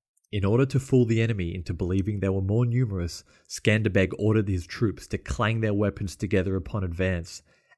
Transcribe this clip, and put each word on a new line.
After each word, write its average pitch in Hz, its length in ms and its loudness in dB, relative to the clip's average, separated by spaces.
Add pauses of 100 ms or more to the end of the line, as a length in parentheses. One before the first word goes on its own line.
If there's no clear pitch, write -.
(320)
In 101 120 -2
order 117 220 4
to 135 140 0
fool 127 240 4
the 113 160 2
enemy 101 340 0
into 90 200 -6
believing 95 460 -2
there 95 120 2
were 95 80 0
more 104 240 2
numerous, 117 600 -2 (220)
Skanderbeg 101 720 2
ordered 104 300 2
his 90 180 -2
troops - 420 -4
to - 100 -6
clang 113 420 -2
their 107 140 2
weapons 101 420 -2
together 95 400 0
upon 95 260 -4
advance, 87 600 -4 (360)